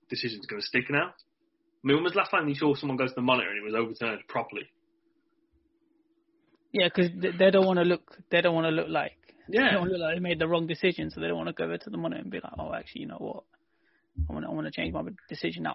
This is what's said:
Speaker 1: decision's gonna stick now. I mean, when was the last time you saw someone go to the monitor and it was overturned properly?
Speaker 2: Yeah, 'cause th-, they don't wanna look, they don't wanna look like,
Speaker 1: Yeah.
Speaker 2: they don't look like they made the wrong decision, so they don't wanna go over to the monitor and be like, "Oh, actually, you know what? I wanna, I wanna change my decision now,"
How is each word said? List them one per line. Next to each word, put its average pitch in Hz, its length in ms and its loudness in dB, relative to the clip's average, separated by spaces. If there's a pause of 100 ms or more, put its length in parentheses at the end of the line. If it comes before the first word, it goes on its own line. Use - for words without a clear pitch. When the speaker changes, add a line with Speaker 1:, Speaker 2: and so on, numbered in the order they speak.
Speaker 1:
decision's 113 380 -8
gonna 104 160 -8
stick 123 280 -2
now. 156 220 0
I - 720 -20
mean, 139 140 6
when 165 60 -2
was 175 100 0
the 196 40 0
last 185 120 0
time 165 180 2
you 143 60 0
saw 147 200 2
someone 139 240 -4
go 131 80 2
to 123 80 -4
the 127 80 -6
monitor 123 280 4
and 104 80 -6
it 104 60 -10
was 107 100 -4
overturned 113 520 -2
properly? - 380 -6 (2000)
Speaker 2:
Yeah, 180 160 4
'cause 175 200 4 (120)
th-, 175 160 -2
they 190 140 8
don't 190 160 8
wanna 180 180 4
look, 175 320 0 (140)
they 170 100 4
don't 175 140 4
wanna 165 160 2
look 160 180 0
like, 156 280 -2 (320)
Speaker 1:
Yeah. 226 180 4
Speaker 2:
they 208 80 4
don't 180 140 0
look 180 120 -2
like 160 140 0
they 175 60 -2
made 175 180 -2
the 160 100 0
wrong 165 180 2
decision, 160 440 -2
so - 100 -12
they 165 60 -4
don't 170 120 -2
wanna 165 140 -6
go 165 120 -4
over 170 140 -4
to - 120 -16
the - 80 -8
monitor 170 240 -4
and - 80 -10
be - 100 -8
like, - 180 -12
"Oh, - 140 -8
actually, - 300 -10
you - 60 -10
know - 100 -12
what? - 260 -10 (840)
I - 40 -10
wanna, - 180 -6
I 160 40 -6
wanna 156 160 -6
change - 220 -4
my 160 100 -4 (260)
decision 170 360 -6
now," 151 100 -4